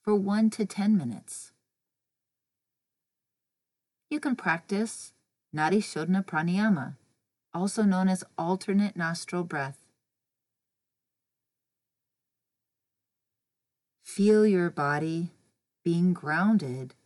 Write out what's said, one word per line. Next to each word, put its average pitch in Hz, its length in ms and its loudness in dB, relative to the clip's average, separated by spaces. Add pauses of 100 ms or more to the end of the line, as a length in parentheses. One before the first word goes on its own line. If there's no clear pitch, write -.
for 214 120 4
one 202 360 2
to 214 140 -2
ten 202 320 2
minutes. - 540 -6 (2500)
You 302 100 -4
can 262 160 -2
practice 196 760 -4 (420)
Nadi 156 240 2
Shodhana 185 460 -2
Pranayama, 170 720 0 (580)
also 196 300 -2
known 190 240 4
as 185 160 0 (140)
alternate 190 580 -2
nostril 170 480 -4
breath. 143 360 -6 (4000)
Feel 214 440 4
your 180 220 4
body 160 600 -2 (520)
being 175 300 2
grounded 156 840 0 (100)